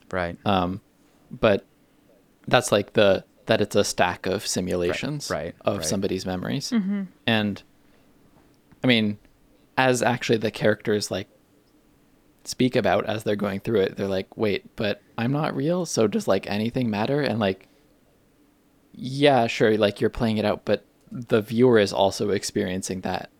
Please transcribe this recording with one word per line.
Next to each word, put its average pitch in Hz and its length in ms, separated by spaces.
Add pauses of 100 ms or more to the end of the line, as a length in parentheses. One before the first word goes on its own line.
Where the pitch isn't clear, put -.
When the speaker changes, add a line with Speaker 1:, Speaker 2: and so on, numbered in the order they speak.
(120)
Speaker 1:
Right. 87 340
Speaker 2:
Um, 95 340 (520)
but 107 340 (840)
that's, 127 240
like, 104 220
the, 98 320 (220)
that 110 120
it's 107 160
a 101 80
stack - 440
of 98 200
simulations 90 800
Speaker 1:
Right, 80 160
right, 90 160
Speaker 2:
of 104 180
Speaker 1:
right. 80 60
Speaker 2:
somebody's 98 400
memories. 98 460
Speaker 3:
Mm-hmm. 202 320 (240)
Speaker 2:
And, 104 340 (1200)
I 127 40
mean, 110 300 (600)
as 127 240
actually - 360
the 107 140
characters, 104 600
like, 98 160 (1160)
speak 127 320
about 98 300
as 104 160
they're 104 120
going 101 240
through 113 220
it, 95 160
they're 98 100
like, 131 300
"Wait, 104 400
but 107 240 (160)
I'm 120 160
not 147 220
real, 165 300
so 113 220
does, 208 220
like, 98 200
anything 113 400
matter?" 117 300
And, 120 200
like, 95 280 (1300)
yeah, 131 540
sure, 110 300
like, 104 220
you're 110 100
playing 110 280
it 104 80
out, 101 180
but - 220 (260)
the 120 300
viewer 117 380
is 101 140
also 98 360
experiencing 95 720
that. - 280 (100)